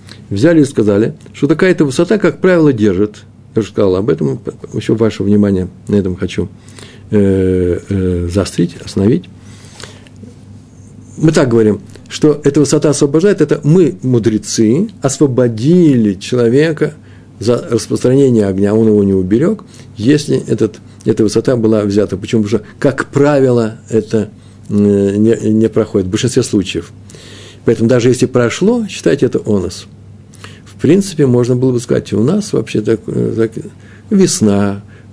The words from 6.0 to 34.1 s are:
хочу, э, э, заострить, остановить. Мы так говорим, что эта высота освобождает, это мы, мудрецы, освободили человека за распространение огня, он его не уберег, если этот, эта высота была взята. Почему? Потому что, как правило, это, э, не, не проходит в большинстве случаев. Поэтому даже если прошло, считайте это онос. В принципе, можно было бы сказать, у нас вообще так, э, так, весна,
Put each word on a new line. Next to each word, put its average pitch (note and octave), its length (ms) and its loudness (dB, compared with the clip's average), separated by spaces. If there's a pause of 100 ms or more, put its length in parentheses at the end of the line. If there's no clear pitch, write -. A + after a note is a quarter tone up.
хочу, F#2 340 -6 (600)
э, F#2+ 760 0
э, F2+ 440 -2
заострить, G2+ 520 -2
остановить. A#2+ 460 -2 (1900)
Мы D#3+ 140 2
так D#3 180 2
говорим, A2 320 2 (280)
что D3+ 340 0
эта C#3 160 2
высота D3+ 300 2
освобождает, D#3 520 0
это D3 220 0
мы, D3+ 380 2
мудрецы, A#2 880 0 (120)
освободили B2+ 1120 2
человека C#3+ 800 0 (460)
за A#2 180 0 (120)
распространение B2 760 2
огня, G2 260 0
он A2+ 140 4
его G#2 160 4
не G2 100 2
уберег, G#2+ 500 0 (340)
если C3+ 400 0 (100)
этот, A2+ 320 -4 (260)
эта A#2 180 0
высота A2+ 320 0
была A2 260 2
взята. G2+ 360 0
Почему? G#2 260 -2
Потому G#2 180 -2
что, - 80 -20 (100)
как B2 280 -2
правило, C3 680 0 (120)
это, A2 400 -2 (400)
э, G#2+ 40 -8
не, G#2 800 2
не A2 180 2
проходит G2+ 380 -2
в - 20 -8
большинстве B2 320 -2
случаев. F#2+ 500 -4 (760)
Поэтому A#2 220 2
даже B2 220 2
если B2+ 160 2
прошло, F3+ 640 0
считайте C#3+ 400 -2
это - 180 -2
онос. G2 400 -4 (800)
В - 160 -20
принципе, D#3+ 440 2
можно A#2+ 300 2
было B2+ 160 0
бы B2 80 -2
сказать, B2 340 -4
у G#2 100 0
нас G3+ 300 -2
вообще B2 280 -4
так, G#2+ 260 -2
э, A#2 280 -4
так, A2+ 160 -2 (580)
весна, G2+ 760 0 (300)